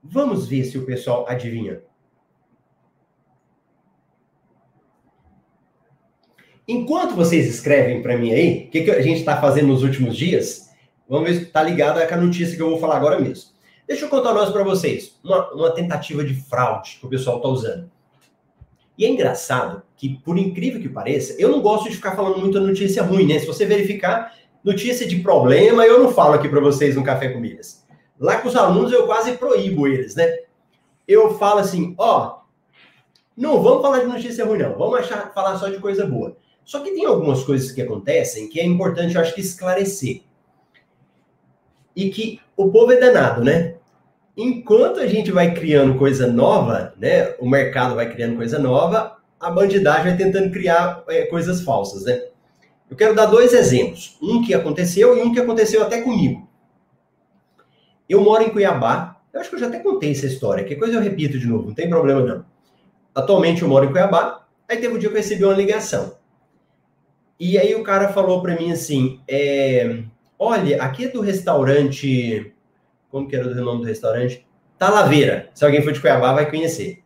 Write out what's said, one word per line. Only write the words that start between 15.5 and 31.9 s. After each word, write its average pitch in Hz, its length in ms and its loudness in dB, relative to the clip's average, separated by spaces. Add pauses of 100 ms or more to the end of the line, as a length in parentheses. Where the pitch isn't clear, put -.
uma 160 220 0
tentativa 151 500 -6
de 135 100 -4
fraude - 640 -4
que - 80 -20
o - 40 -14
pessoal 127 300 -4
tá 131 80 -4
usando. 127 420 -6 (1040)
E 196 80 -2
é 247 60 2
engraçado 127 720 -4 (120)
que, 135 300 -8
por 175 140 -2
incrível 196 420 -4
que 135 80 -10
pareça, - 500 -6
eu 226 120 2
não 294 100 0
gosto 214 300 0
de - 60 -10
ficar 190 200 -8
falando 190 220 -2
muita 190 220 0
notícia 190 420 -2
ruim, 180 240 2
né? 151 120 2
Se - 80 -4
você - 200 -2
verificar, 190 680 -2 (300)
notícia 240 440 -2
de 175 100 -2
problema, 180 680 4
eu 233 180 8
não - 100 4
falo 151 220 4
aqui 147 140 2
pra 139 120 2
vocês 139 360 2
no 131 80 -2
Café 135 240 -2
com 117 120 -8
Milhas. - 440 -14 (340)
Lá 151 200 0
com 254 100 -4
os 247 80 -2
alunos, 196 340 2
eu 247 140 4
quase 240 320 -2
proíbo 196 500 0
eles, 131 280 -2
né? 165 200 2 (720)
Eu 214 300 4
falo 208 220 2
assim, 175 400 -2